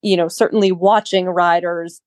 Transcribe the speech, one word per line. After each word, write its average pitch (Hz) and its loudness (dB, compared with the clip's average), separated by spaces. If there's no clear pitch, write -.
you 190 2
know, 170 0
certainly 202 0
watching 190 0
riders 175 -2